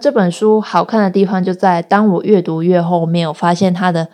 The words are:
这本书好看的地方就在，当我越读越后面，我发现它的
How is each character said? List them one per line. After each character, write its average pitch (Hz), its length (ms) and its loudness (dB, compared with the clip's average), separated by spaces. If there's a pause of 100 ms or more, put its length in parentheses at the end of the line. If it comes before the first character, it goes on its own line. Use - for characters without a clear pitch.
这 285 120 0
本 185 180 0
书 214 300 0
好 180 240 -2
看 220 180 -2
的 190 80 0
地 196 160 2
方 185 160 -2
就 185 100 -2
在， 180 300 0
当 208 260 2
我 175 140 0
越 196 180 2
读 160 220 -4
越 175 180 2
后 170 240 -2
面， 170 220 -2
我 151 60 -6
发 175 200 0
现 180 220 0
它 180 160 -2
的 165 240 -2